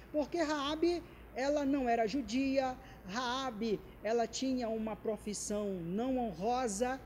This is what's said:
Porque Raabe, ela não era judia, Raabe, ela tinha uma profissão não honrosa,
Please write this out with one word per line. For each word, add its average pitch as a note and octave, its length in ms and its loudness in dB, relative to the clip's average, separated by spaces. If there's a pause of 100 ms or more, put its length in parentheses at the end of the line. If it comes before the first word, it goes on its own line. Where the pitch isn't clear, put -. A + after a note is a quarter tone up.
(140)
Porque D4+ 240 0
Raabe, D#4 640 2 (320)
ela C#4+ 320 2
não C4+ 220 2
era A#3 180 4
judia, C4 680 2 (320)
Raabe, A#3 720 -2 (240)
ela A3+ 240 2
tinha B3+ 400 0
uma A3 260 -2
profissão G#3 760 -2
não G3 460 0
honrosa, A#3+ 880 0